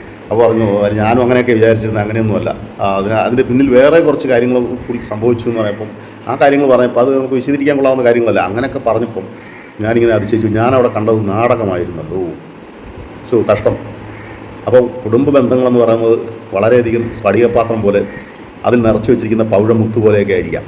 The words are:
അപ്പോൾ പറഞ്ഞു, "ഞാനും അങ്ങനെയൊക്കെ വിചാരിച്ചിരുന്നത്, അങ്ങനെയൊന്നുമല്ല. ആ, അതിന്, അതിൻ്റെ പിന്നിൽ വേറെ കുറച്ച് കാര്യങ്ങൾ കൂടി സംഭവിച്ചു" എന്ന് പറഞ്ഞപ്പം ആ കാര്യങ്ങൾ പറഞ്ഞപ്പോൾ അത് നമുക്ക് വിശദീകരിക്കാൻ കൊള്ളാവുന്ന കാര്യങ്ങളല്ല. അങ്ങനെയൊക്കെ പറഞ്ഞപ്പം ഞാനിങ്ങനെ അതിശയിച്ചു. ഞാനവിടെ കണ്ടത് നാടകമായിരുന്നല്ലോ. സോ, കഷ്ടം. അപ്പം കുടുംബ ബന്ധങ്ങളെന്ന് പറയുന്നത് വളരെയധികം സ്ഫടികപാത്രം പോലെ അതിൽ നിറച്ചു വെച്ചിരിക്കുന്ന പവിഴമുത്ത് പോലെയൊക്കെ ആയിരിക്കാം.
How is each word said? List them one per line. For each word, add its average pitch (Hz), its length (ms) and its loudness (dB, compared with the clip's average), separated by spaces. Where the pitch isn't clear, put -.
അപ്പോൾ 113 160 4
പറഞ്ഞു, 104 480 0
"ഞാനും 110 260 2
അങ്ങനെയൊക്കെ 123 320 2
വിചാരിച്ചിരുന്നത്, 110 480 2
അങ്ങനെയൊന്നുമല്ല. 107 540 -2
ആ, 98 160 -2
അതിന്, 98 160 -2
അതിൻ്റെ 113 300 0
പിന്നിൽ 127 260 2
വേറെ 139 300 6
കുറച്ച് 143 280 0
കാര്യങ്ങൾ 123 320 2
കൂടി 120 400 -6
സംഭവിച്ചു" 113 400 -2
എന്ന് 113 120 -2
പറഞ്ഞപ്പം 104 260 -6
ആ 120 80 -4
കാര്യങ്ങൾ 143 340 2
പറഞ്ഞപ്പോൾ 120 300 2
അത് 135 180 2
നമുക്ക് 131 160 -4
വിശദീകരിക്കാൻ 139 440 0
കൊള്ളാവുന്ന 131 260 0
കാര്യങ്ങളല്ല. 117 360 2
അങ്ങനെയൊക്കെ 117 400 -4
പറഞ്ഞപ്പം 113 680 -4
ഞാനിങ്ങനെ 117 320 0
അതിശയിച്ചു. 107 340 0
ഞാനവിടെ 120 400 2
കണ്ടത് 110 420 -2
നാടകമായിരുന്നല്ലോ. 92 960 -2
സോ, 110 200 2
കഷ്ടം. - 260 0
അപ്പം 120 220 4
കുടുംബ 123 240 0
ബന്ധങ്ങളെന്ന് 127 500 2
പറയുന്നത് 117 400 2
വളരെയധികം 117 640 2
സ്ഫടികപാത്രം 113 680 0
പോലെ 101 260 0
അതിൽ 117 160 4
നിറച്ചു 107 300 2
വെച്ചിരിക്കുന്ന 110 460 0
പവിഴമുത്ത് 110 420 2
പോലെയൊക്കെ 104 340 2
ആയിരിക്കാം. 82 340 -4